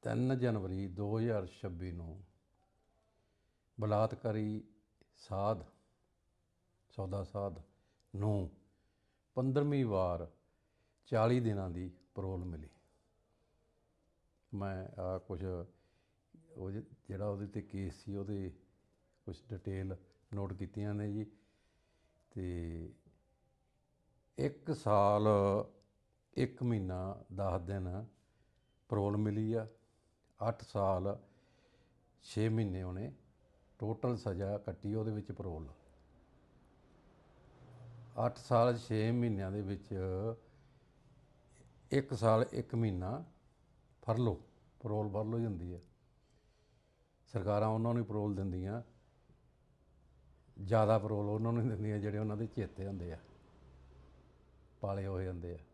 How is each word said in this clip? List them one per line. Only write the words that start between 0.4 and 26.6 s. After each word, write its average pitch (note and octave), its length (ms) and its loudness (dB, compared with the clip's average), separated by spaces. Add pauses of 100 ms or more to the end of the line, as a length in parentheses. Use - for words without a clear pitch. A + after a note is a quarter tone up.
ਦੋ G2 200 -4 (120)
ਹਜ਼ਾਰ A2+ 260 0
ਛੱਬੀ F2+ 460 -8
ਨੂੰ E2+ 320 -10 (1500)
ਬਲਾਤਕਾਰੀ G#2+ 840 0 (540)
ਸਾਧ, G2+ 460 0 (1300)
ਸੌਦਾ F#2+ 300 -4
ਸਾਧ F#2 380 -4 (520)
ਨੂੰ G2+ 360 2 (880)
ਪੰਦਰਵੀਂ C3+ 500 4
ਵਾਰ F#2 420 2 (760)
ਚਾਲੀ A#2+ 340 4
ਦਿਨਾਂ G2+ 300 0
ਦੀ F2+ 200 -6 (260)
ਪੈਰੋਲ F#2+ 300 -4
ਮਿਲੀ। D2+ 240 -8 (1800)
ਮੈਂ, G2 500 -6
ਆਹ, F#2 180 -2
ਕੁਛ F#2 240 -6
ਉਹ - 1300 -10
ਜ-, G#2 140 -8 (220)
ਜਿਹੜਾ G2 200 -4
ਉਹਦੇ G2+ 180 -2
'ਤੇ G2+ 160 -6
ਕੇਸ G2 420 -6
ਸੀ, G2+ 120 -6
ਉਹਦੇ G2 360 -4 (760)
ਕੁਛ F2+ 220 -10
ਡਿਟੇਲ F#2+ 480 -4 (360)
ਨੋਟ G2 200 -2
ਕੀਤੀਆਂ G2+ 400 -4
ਨੇ G#2 200 -2
ਜੀ। G#2 180 -4 (1000)
ਤੇ E2+ 600 -6 (1400)
ਇੱਕ C#3+ 360 -2
ਸਾਲ, G#2 540 6 (1080)
ਇੱਕ B2+ 300 -2